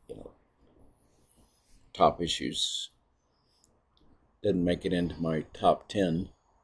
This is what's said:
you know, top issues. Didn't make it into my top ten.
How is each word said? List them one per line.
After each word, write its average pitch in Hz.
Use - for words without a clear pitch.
you -
know, -
top 82
issues. -
Didn't 92
make 87
it 90
into 85
my 80
top -
ten. 92